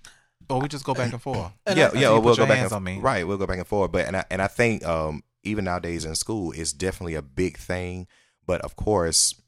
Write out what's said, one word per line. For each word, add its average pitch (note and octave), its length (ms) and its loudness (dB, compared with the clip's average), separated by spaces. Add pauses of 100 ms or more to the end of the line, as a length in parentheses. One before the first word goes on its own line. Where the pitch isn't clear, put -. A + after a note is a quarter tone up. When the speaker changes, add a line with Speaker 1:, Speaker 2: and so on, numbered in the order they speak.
(500)
Speaker 1:
Or C3 100 0
we C#3+ 80 -2
just C#3+ 160 -10
go C3+ 120 -2
back B2 180 -2
and A#2+ 80 -10
forth. F#2+ 380 -6
Speaker 2:
<clears throat> - 80 -12
And G3 100 2
Speaker 3:
Yeah, D#3 80 8
Speaker 2:
I - 40 6
Speaker 3:
yeah, - 40 -4
Speaker 1:
Until B2 80 2
you C#3 60 6 (100)
Speaker 3:
or A2+ 40 6
we'll A#2+ 100 6
Speaker 1:
put A2+ 80 6
your A2+ 80 6
Speaker 3:
go - 20 2
back G#2+ 80 6
Speaker 1:
hands - 140 0
Speaker 3:
and G#2+ 60 -2
Speaker 1:
on F#2+ 60 -6
me. F#2 160 -6
Speaker 3:
right, G#2+ 280 0
we'll G2 100 -2
go F#2+ 80 -2
back F#2 140 -4
and E2+ 80 -8
forth. F#2+ 240 0
But F2 160 0
and F#2+ 100 -4
I, F#2 140 -4
and F#2 100 -2
I G2 60 0
think, A2+ 400 0
um, D#2 360 -2 (200)
even G#2 220 -4
nowadays E2+ 400 -4
in D#2+ 100 -8
school, G2+ 380 -4
it's D#2+ 200 -6
definitely F2 400 -4
a D2+ 80 -6
big D2 380 -4
thing. F2+ 480 -8 (400)
But - 140 -2
of - 140 -10
course, F2 720 0